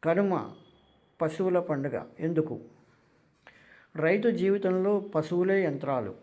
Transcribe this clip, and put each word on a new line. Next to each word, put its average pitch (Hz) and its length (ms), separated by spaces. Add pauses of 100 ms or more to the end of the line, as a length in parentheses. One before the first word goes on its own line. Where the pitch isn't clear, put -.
కనుమ 165 480 (680)
పశువుల 180 380
పండుగ 143 440 (160)
ఎందుకు? 156 400 (1400)
రైతు 185 340
జీవితంలో 196 720
పశువులే 180 640
యంత్రాలు. 139 600